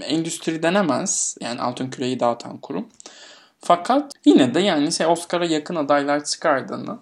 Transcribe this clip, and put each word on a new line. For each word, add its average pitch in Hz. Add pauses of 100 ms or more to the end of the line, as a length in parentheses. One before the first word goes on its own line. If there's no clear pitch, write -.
endüstri 160
denemez. 165
Yani 120
Altın 127
Küre'yi 127
dağıtan 120
kurum. 185 (720)
Fakat 247 (140)
yine 160
de 170
yani 165
şey, 160
Oscar'a 170
yakın 160
adaylar 147
çıkardığını, 135